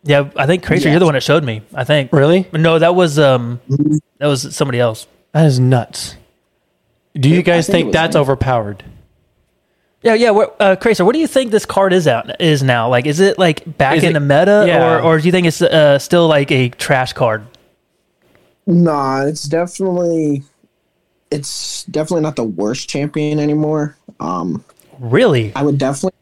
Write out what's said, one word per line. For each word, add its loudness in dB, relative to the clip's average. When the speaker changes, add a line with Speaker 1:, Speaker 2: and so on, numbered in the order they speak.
Speaker 1:
Yeah, 0
I -2
think, -2
Crazy, -2
you're 2
Speaker 2:
Yes. 4
Speaker 1:
the 4
one 2
that -2
showed 0
me, -6
I -6
think. 0
Speaker 3:
Really? 2
Speaker 1:
No, 2
that 4
was, 2
um, 0
Speaker 2:
Mm-hmm. 0
Speaker 1:
that -4
was -2
somebody -2
else. -2
Speaker 3:
That 4
is 2
nuts. -2
Do 0
you 4
Speaker 2:
I 0
Speaker 3:
guys 0
Speaker 2:
think 0
it 2
Speaker 3:
think 0
Speaker 2:
was -4
Speaker 3:
that's -2
Speaker 2:
me. 4
Speaker 3:
overpowered? -2
Speaker 1:
Yeah, 2
yeah. 2
What, 0
uh, 4
Cracer, 0
what 4
do 0
you 0
think 0
this 0
card 0
is 2
out, -4
is 2
now? 0
Like, 0
is -2
it, 2
like, -2
back 2
Speaker 3:
Is 2
Speaker 1:
in 2
Speaker 3:
it 0
Speaker 1:
the 0
meta, 4
Speaker 3:
Yeah. 2
Speaker 1:
or, 0
or 2
do -2
you 2
think 2
it's, -2
uh, 4
still, 2
like, 0
a 0
trash -4
card? -2
Speaker 2:
Nah, 0
it's -6
definitely, -4
it's -10
definitely -4
not -6
the -4
worst -6
champion -4
anymore. -2
Um, -6
Speaker 1:
Really? 0
Speaker 2:
I -4
would 0
definitely -4